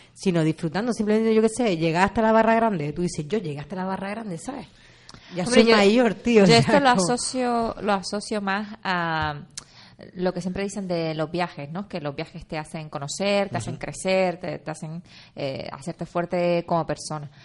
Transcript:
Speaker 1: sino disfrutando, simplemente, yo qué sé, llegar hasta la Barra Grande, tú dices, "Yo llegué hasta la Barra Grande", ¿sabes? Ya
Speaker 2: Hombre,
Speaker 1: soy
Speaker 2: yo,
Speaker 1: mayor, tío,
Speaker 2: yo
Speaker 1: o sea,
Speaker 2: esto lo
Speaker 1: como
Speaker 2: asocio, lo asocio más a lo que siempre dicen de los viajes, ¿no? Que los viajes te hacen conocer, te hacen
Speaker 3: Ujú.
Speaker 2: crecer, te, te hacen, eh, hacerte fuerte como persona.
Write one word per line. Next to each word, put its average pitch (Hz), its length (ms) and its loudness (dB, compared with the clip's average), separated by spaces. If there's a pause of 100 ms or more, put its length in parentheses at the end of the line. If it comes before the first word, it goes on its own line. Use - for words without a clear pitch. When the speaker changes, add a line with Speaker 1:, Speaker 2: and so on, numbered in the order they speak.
(140)
Speaker 1:
sino 170 300 0
disfrutando, 170 480 -2
simplemente, 220 420 2
yo 220 80 6
qué 220 80 4
sé, 220 280 0
llegar 165 260 2
hasta 202 180 2
la 220 100 4
Barra 226 240 6
Grande, 196 380 0
tú 165 100 -6
dices, 165 240 -4
"Yo 202 120 -2
llegué 147 200 -8
hasta 147 180 -12
la 185 80 -6
Barra 190 240 -6
Grande", 208 300 -10
¿sabes? 254 280 -12 (680)
Ya 180 80 -4
Speaker 2:
Hombre, 240 180 6
Speaker 1:
soy 226 100 6
Speaker 2:
yo, 220 60 8
Speaker 1:
mayor, 208 380 6
tío, 233 240 4
Speaker 2:
yo 202 40 10
Speaker 1:
o 190 40 8
sea, 233 100 8
Speaker 2:
esto - 160 6
lo 285 60 6
Speaker 1:
como 269 120 6
Speaker 2:
asocio, 240 920 0
lo 202 120 0
asocio 202 480 -4
más 202 420 -4
a 160 580 -2 (760)
lo 180 180 -2
que 180 80 -6
siempre 185 220 -4
dicen 202 240 -8
de 165 280 -2
los 156 160 -4
viajes, 170 400 -6
¿no? 190 160 -10
Que 170 140 -8
los 143 140 -8
viajes 156 320 -12
te 165 100 -8
hacen 156 320 -10
conocer, 196 600 -2
te - 80 -6
hacen 127 180 -6
Speaker 3:
Ujú. - 60 -14
Speaker 2:
crecer, 180 580 -2
te, 160 200 -8
te - 120 -12
hacen, 160 300 -10 (340)
eh, 139 360 -8
hacerte 165 360 -10
fuerte 175 600 0
como 165 180 0
persona. 151 440 -8 (160)